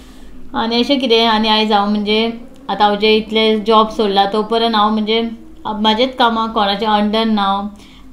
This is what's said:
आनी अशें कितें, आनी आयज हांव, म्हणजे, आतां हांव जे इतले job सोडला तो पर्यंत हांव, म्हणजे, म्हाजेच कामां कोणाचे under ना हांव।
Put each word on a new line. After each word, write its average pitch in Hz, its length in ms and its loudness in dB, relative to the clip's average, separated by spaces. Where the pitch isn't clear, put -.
आनी 233 220 -2
अशें 254 200 0
कितें, 226 260 2
आनी 220 220 2
आयज 214 240 2
हांव, 208 180 2
म्हणजे, 214 420 0
आतां 202 180 2
हांव 202 120 0
जे 214 160 4
इतले 220 440 0
job 220 300 4
सोडला 202 360 0
तो 208 180 -2
पर्यंत 226 320 0
हांव, 208 160 2
म्हणजे, 220 380 -2
म्हाजेच 220 480 0
कामां 226 320 0
कोणाचे 208 380 -2
under 214 400 0
ना 214 160 0
हांव। 196 260 -2